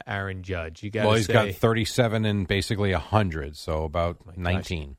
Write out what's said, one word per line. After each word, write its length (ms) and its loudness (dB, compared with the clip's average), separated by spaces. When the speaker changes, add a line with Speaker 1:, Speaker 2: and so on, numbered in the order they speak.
Speaker 1:
Aaron 360 -6
Judge? 400 -8
You 60 -8
gotta 180 2
Speaker 2:
Well, 100 6
he's 100 0
Speaker 1:
say 60 2
Speaker 2:
got 220 4
thirty-seven 720 2
and 220 0
basically 440 0
a 80 2
hundred, 560 0
so 280 -4
about 380 -2
Speaker 1:
Oh 60 -20
my 60 -18
gosh, 60 -20
Speaker 2:
nineteen. 600 -4